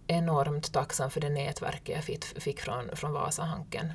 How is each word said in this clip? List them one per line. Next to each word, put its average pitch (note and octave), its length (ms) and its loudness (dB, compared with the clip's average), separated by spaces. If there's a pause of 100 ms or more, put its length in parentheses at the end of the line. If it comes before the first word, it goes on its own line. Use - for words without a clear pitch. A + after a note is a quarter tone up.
enormt D#3 680 4
tacksam C#3 380 2
för D#3 100 0
det D3 100 0
nätverket - 680 -2
jag D#3 80 -2
fick, - 200 -4
fick - 360 -4
från, B2 360 -4
från D3+ 160 -2
Vasahanken. D#3+ 840 -2